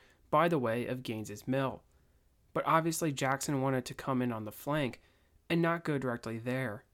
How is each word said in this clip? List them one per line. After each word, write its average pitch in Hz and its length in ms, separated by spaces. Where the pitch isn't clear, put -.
by 156 180
the 165 120
way 120 260
of 127 160
Gaines's 110 460
Mill. 131 340
But - 140
obviously 160 440
Jackson 135 520
wanted 131 240
to - 80
come 127 280
in 123 80
on 110 140
the 107 80
flank 143 480
and 170 100
not 165 240
go 147 140
directly 117 400
there. 123 560